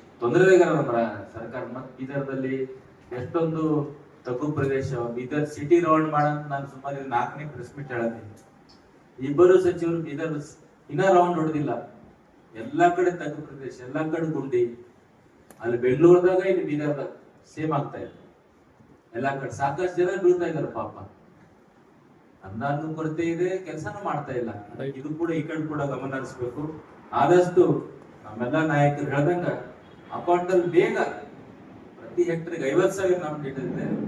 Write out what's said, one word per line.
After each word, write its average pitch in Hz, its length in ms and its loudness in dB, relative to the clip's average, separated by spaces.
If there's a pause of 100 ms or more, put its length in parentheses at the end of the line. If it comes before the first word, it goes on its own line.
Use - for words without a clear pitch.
(200)
ತೊಂದರೆ 180 380 6
ನಮ್ಮ 156 400 4
ರ-, 113 160 0 (220)
ಸರ್ಕಾರ. 117 280 -10 (120)
ಮತ್ತ್ - 220 -14
ಬೀದರ್ದಲ್ಲಿ 135 600 -4 (640)
ಎಷ್ಟೊಂದು 160 440 -2 (640)
ತಗ್ಗು 127 260 -4
ಪ್ರದೇಶ, 135 420 -2 (220)
ಬೀದರ್ 147 320 -2
ಸಿಟಿ 160 320 4
ರೌಂಡ್ 156 320 4
ಮಾಡಂತ 147 420 0
ನಾನು 139 140 -6
ಸುಮಾರು 143 320 -10
ಇದು 135 100 -10
ನಾಲ್ಕನೇ - 360 -4 (100)
ಪ್ರೆಸ್ - 220 -14
ಮೀಟ್ 135 180 -12
ಹೇಳತ್ತೀನಿ. 117 360 -4 (960)
ಇಬ್ಬರು 180 360 8
ಸಚಿವರು 165 380 0
ಬೀದರ್ 147 360 -4 (520)
ಇನ್ನ 160 140 0 (140)
ರೌಂಡ್ 175 220 4
ಹೊಡೆದಿಲ್ಲ. 151 320 0 (840)
ಎಲ್ಲಾ 147 420 2
ಕಡೆ 349 140 2
ತಗ್ಗು 151 360 -6
ಪ್ರದೇಶ, 135 280 -14 (120)
ಎಲ್ಲಾ 156 140 -4 (100)
ಕಡೆ 165 240 -2
ಗುಂಡಿ. 135 260 0 (1000)
ಅಲ್ಲಿ 120 240 -2
ಬೆಂಗಳೂರದಾಗ, 175 560 6 (100)
ಇಲ್ಲಿ 175 180 0
ಬೀದರ್ದಾಗ 147 400 -2 (460)
ಸೇಮ್ 156 240 -2
ಆಗ್ತಾ - 180 -6
ಇದೆ. - 160 -12 (1040)
ಎಲ್ಲಾ 135 240 -2
ಕಡೆ 143 120 -8
ಸಾಕಷ್ಟು 175 460 -2
ಜನ 180 160 2 (100)
ಬೀಳ್ತಾ 175 220 4
ಇದಾರೆ 147 240 -2 (100)
ಪಾಪ. 107 140 -8 (1500)
ಅನುದಾನದ 143 500 -4
ಕೊರತೆ 160 380 -2
ಇದೆ, 180 240 0
ಕೆಲ್ಸನೂ 165 480 -10
ಮಾಡ್ತಾ 147 340 -6
ಇಲ್ಲ. 113 100 -4 (500)
ಇದು 147 100 -8 (100)
ಕೂಡ 170 120 0
ಈ 147 100 0
ಕಡೆ 156 260 -4
ಕೂಡ 151 140 -4
ಗಮನ 135 340 -4
ಹರಿಸ್ಬೇಕು. 123 480 -8 (500)
ಆದಷ್ಟು 175 500 6 (640)
ನಮ್ಮೆಲ್ಲ 127 400 -2
ನಾಯಕರು 147 500 2
ಹೇಳ್ದಂಗ 165 320 2 (720)
ಅಕೌಂಟ್ 175 340 0
ಅಲ್ಲಿ 175 160 4
ಬೇಗ 165 300 4 (1040)
ಪ್ರತಿ - 240 -2
ಹೆಕ್ಟರ್ಗೆ 165 480 -4
ಐವತ್ತು 160 260 4
ಸಾವಿರ 180 260 2
ನಮ್ಗೆ 147 260 -6
ಇಟ್ಟಿದ್ರೆ 123 380 -6 (200)